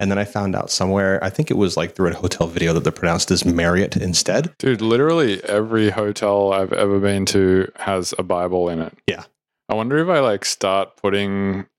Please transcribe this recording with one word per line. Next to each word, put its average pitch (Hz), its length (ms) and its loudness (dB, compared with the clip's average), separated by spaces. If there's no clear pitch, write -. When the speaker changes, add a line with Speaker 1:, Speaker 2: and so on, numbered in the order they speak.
Speaker 1:
And 98 100 0
then 98 80 0
I 104 60 -2
found 101 300 -4
out - 160 -6
somewhere, 95 540 0
I 95 60 -2
think 151 200 -4
it 104 60 2
was, 92 200 2
like, 82 180 -2
through 92 160 2
a 80 40 -4
hotel 90 320 -2
video 85 260 -2
that 80 120 2
they're 82 80 0
pronounced - 380 -2
as 90 140 2
Marriott 87 520 0
instead. 101 600 -2
Speaker 2:
Dude, 123 220 0
literally 123 640 2
every 107 460 2
hotel 101 640 0
I've 95 200 0
ever 101 280 2
been 98 260 2
to 95 500 4
has 92 420 -4
a 92 40 -2
Bible 90 460 0
in 82 120 -4
it. 80 120 -8
Speaker 1:
Yeah. 95 160 -6
Speaker 2:
I 104 60 -4
wonder 120 240 -2
if 165 100 0
I, 165 120 2
like, 107 240 0
start 98 520 -2
putting 98 680 -2